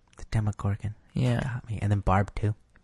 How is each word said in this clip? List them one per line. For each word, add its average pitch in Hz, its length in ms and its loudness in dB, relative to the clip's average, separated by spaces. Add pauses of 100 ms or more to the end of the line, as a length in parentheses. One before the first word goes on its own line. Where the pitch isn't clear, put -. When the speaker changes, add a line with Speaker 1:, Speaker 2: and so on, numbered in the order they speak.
(180)
Speaker 1:
The - 120 -14
Demogorgon. 104 640 -2 (200)
Speaker 2:
Yeah. 123 240 2
Speaker 1:
It - 60 0
got 117 260 -6
me. 101 120 -6
And 101 100 2
then 101 100 2
Barb, 98 340 2
too. 104 180 0 (300)